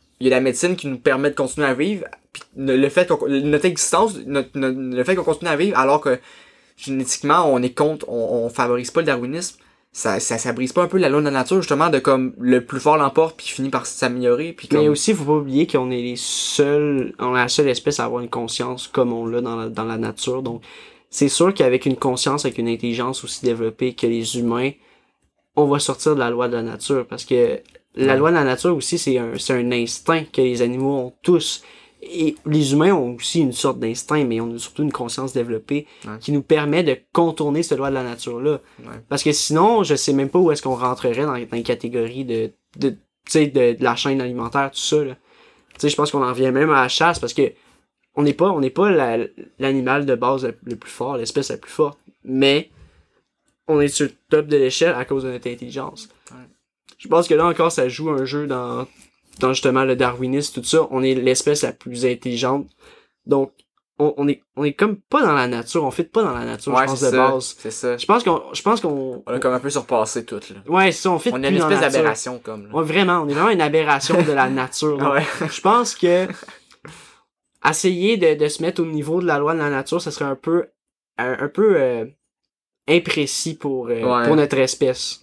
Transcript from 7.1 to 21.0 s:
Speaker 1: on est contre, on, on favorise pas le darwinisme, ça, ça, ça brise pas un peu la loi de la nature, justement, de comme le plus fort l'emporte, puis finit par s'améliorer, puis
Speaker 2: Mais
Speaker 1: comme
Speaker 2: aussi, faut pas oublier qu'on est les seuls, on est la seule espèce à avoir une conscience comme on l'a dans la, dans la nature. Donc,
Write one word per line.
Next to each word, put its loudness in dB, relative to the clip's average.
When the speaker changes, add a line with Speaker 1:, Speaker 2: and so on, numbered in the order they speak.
Speaker 1:
on 2
est -2
contre, -2
on, -2
on -4
favorise -2
pas 2
le -2
darwinisme, -4
ça, -4
ça, -2
ça -4
brise -4
pas 4
un 2
peu 0
la 4
loi 2
de 2
la 0
nature, 0
justement, 2
de 2
comme 2
le 2
plus -10
fort 4
l'emporte, 0
puis -16
finit -6
par -4
s'améliorer, -2
puis -20
Speaker 2:
Mais 6
Speaker 1:
comme 6
Speaker 2:
aussi, 2
faut -2
pas 2
oublier 2
qu'on 0
est -2
les -6
seuls, 0
on -2
est 2
la 2
seule 2
espèce -2
à -4
avoir -4
une -10
conscience -6
comme 0
on -4
l'a -2
dans -4
la, -6
dans -6
la -6
nature. -4
Donc, -8